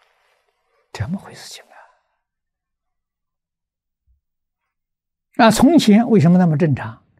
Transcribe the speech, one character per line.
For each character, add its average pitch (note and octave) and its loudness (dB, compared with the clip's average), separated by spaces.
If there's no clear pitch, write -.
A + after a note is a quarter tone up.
这 - -12
么 F#3 -10
回 - -20
事 - -20
情 - -20
啊。 - -20
那 A3+ 2
从 C#4 2
前 A3+ 2
为 A3 2
什 D#3 2
么 F3+ 2
那 F3+ 2
么 D#3 -2
正 C#3+ -2
常？ - -14